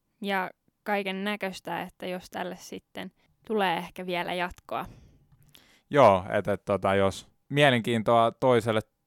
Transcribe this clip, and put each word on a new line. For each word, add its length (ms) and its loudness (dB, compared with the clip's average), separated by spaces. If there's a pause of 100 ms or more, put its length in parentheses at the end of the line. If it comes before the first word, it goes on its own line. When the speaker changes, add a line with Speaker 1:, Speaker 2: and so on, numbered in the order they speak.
(220)
Speaker 1:
ja 280 -2 (340)
kaiken 400 -4
näköistä, 580 -6
että 260 -14
jos 220 -8
tälle 300 -10
sitten 520 -14 (360)
tulee 300 -2
ehkä 280 -12
vielä 280 -4
jatkoa. 520 -8 (1040)
Speaker 2:
Joo, 400 6
et, 180 -2
et, 180 -2
tota, 300 0
jos 320 0 (220)
mielenkiintoa 840 2
toiselle 500 2 (260)